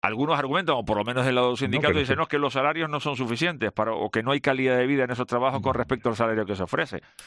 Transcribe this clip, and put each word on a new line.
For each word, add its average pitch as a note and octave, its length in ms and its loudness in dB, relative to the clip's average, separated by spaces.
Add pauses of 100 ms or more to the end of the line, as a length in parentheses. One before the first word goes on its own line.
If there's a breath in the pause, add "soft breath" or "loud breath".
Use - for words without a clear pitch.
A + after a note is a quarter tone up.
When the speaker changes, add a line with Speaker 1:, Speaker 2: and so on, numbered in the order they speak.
Speaker 1:
algunos C#3 320 0
argumentan, D3 380 -2
o A2+ 80 -4
por G#2+ 120 0
lo G#2 80 0
menos B2 220 -2
del B2+ 80 0
lado B2 140 4
de B2 40 0
los A#2+ 80 -4
Speaker 2:
No, C#3 60 -2
Speaker 1:
sindicatos, C#3+ 240 0
Speaker 2:
pero D3+ 100 2
Speaker 1:
dicen, C3+ 140 0
Speaker 2:
sí. - 20 -4
Speaker 1:
"No, D#3 80 0
es - 40 -12
que D3 100 -2
los C#3+ 140 0
salarios D3+ 360 -2
no D3 120 -4
son C#3+ 160 -4
suficientes B2 560 -2
para, A2 200 0
o G2 180 -2
que A2 120 0
no A#2+ 100 0
hay C#3+ 80 2
calidad C3 380 2
de B2 80 4
vida C#3 180 2
en B2 60 -4
esos B2 160 -2
trabajos B2+ 340 0
con C3 100 0
Speaker 2:
No. C3 80 0
Speaker 1:
respecto B2 300 0
al A2+ 80 0
salario A2 300 2
que G2 100 -2
se F#2+ 60 -2
ofrece". B2+ 380 -2 (260 loud breath)